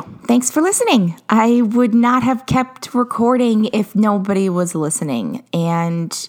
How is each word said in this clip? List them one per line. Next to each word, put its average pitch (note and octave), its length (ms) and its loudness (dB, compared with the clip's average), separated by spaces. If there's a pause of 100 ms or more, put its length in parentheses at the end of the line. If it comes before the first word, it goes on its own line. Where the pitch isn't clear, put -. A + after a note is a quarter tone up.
(260)
Thanks B3 240 2
for D#4 140 0
listening. E4+ 640 0
I A#3 320 4
would A#3 320 2
not A#3+ 300 2
have B3 240 -2
kept - 480 -4
recording A#3+ 680 2
if G#3 280 -4
nobody G3 560 0
was F3 240 -2
listening. D3 800 -4
And E3+ 760 -4